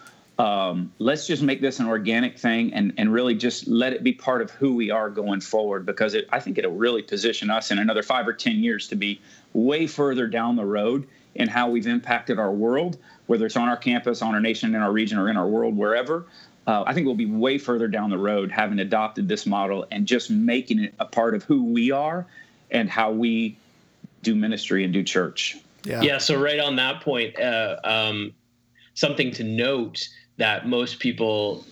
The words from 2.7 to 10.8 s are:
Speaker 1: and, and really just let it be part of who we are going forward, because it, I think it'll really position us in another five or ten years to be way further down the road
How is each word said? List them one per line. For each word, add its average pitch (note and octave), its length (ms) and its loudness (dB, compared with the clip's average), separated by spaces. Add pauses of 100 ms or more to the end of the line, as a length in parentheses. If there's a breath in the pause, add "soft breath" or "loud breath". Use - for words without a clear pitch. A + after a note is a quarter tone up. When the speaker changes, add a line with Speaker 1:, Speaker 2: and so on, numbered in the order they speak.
Speaker 1:
and, G2+ 240 0
and A2 160 2
really A#2+ 220 2
just A#2 340 -2
let B2 240 2
it A#2 100 -6
be B2 100 4
part B2+ 300 0
of G#2 80 -8
who C3+ 240 0
we A2 160 0
are G#2+ 200 0
going G2+ 300 -2
forward, G2+ 460 0
because G#2 280 0
it, A2 180 -2
I B2 80 2
think F#2+ 180 -4
it'll A2 140 0
really A2+ 300 2
position G#2+ 480 -2
us A2 200 -2
in G2+ 80 0
another G#2+ 240 2
five B2 240 0
or A#2 60 0
ten A#2 240 -2
years A2 320 0
to A2 80 -4
be G#2 240 -2 (320 loud breath)
way C#3+ 340 2
further C3+ 400 0
down A#2 300 0
the G#2+ 80 0
road G#2+ 420 0 (280 soft breath)